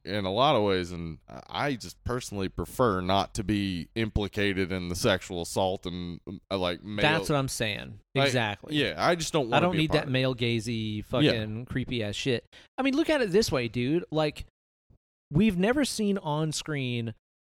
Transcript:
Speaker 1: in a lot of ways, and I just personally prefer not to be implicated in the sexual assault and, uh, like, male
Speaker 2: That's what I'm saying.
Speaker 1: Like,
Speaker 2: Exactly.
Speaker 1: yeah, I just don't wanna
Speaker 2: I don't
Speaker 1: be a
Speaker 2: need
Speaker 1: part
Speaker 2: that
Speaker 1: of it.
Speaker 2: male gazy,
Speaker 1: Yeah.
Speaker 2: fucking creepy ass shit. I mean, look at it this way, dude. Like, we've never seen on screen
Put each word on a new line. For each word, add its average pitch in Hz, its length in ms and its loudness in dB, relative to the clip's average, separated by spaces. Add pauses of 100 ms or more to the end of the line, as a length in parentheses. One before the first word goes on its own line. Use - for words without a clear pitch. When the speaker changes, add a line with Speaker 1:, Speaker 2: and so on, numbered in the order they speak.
Speaker 1:
in 101 200 -2
a 92 80 -2
lot 135 220 4
of 110 80 4
ways, 92 300 0
and 82 260 -8 (300)
I 131 260 -4
just 90 300 -14
personally 104 440 -4
prefer 92 520 2
not 92 340 2
to 113 100 -4
be 95 520 0
implicated 101 760 0
in 90 180 -2
the 87 60 -4
sexual 92 480 0
assault 95 440 -2
and, 87 340 -8 (300)
uh, 98 60 0
like, 90 280 -2
male 104 180 -4
Speaker 2:
That's 151 260 2
what 156 80 2
I'm 135 120 0
saying. 104 500 -4 (160)
Speaker 1:
Like, 139 140 2
Speaker 2:
Exactly. 120 480 -2
Speaker 1:
yeah, 117 200 2
I 131 200 2
just 165 160 -4
don't 143 180 0
wanna 135 60 2
Speaker 2:
I 147 40 4
don't 175 120 4
Speaker 1:
be 165 60 0
a - 40 2
Speaker 2:
need 160 80 0
Speaker 1:
part 151 80 2
Speaker 2:
that 151 60 2
Speaker 1:
of 143 40 -6
it. 131 40 -2
Speaker 2:
male 131 240 2
gazy, 113 640 -2
Speaker 1:
Yeah. 104 100 -6
Speaker 2:
fucking 117 580 0
creepy 120 380 -4
ass 104 100 -6
shit. - 300 0 (340)
I 262 40 0
mean, 262 140 2
look 320 140 2
at 302 100 4
it 208 120 2
this 214 180 4
way, 127 160 2
dude. 127 460 0
Like, 151 340 -2 (840)
we've 185 260 4
never 247 260 4
seen 202 340 0
on 156 340 -2
screen 123 640 -4 (320)